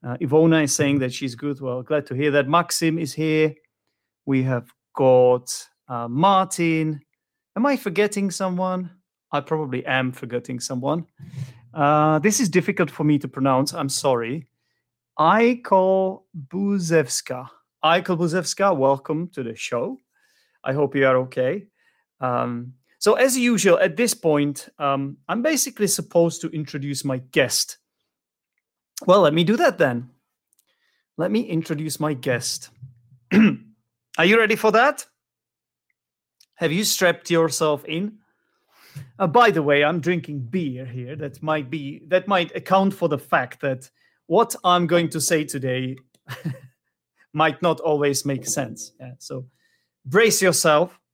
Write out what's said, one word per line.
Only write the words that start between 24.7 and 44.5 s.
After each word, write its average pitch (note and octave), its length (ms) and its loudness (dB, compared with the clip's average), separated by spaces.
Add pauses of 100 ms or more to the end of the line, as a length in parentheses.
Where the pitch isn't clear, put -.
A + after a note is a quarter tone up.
um, C#3 380 -4 (100)
I'm G#3 140 -4
basically C4 460 -2
supposed - 540 0
to E3 80 -6
introduce C#3+ 540 -8
my C3+ 140 -2
guest. - 640 -2 (1300)
Well, F#3+ 160 6
let D3+ 120 4
me E3+ 100 2
do G3 140 2
that D#4 200 2
then. B2 320 0 (1080)
Let F3 140 -2
me A3 100 0
introduce D#3 580 -6
my D3+ 140 -2
guest. B2 560 -6 (300)
<clears throat> - 320 -14
Are - 920 0
you G#3 120 6
ready A3 180 4
for G#3+ 160 2
that? B3+ 340 2 (1500)
Have E3 160 -2
you F#3 120 -2
strapped - 480 0
yourself D#3+ 540 0
in? G3 320 -8 (1000)
Uh, G3 100 0
by A3+ 240 6
the D#3+ 120 0
way, C#3+ 220 4
I'm E3 160 0
drinking D#3 380 -4 (100)
beer C3+ 360 -6
here. B2 300 -12
That - 260 -12
might D#3 280 -2
be, C#3+ 380 -10
that F#3 200 0
might F#3 280 0
account F#3+ 380 2
for F3 140 -2
the D3+ 100 0
fact C3+ 440 -2
that C3 280 -6 (380)
what G3+ 360 2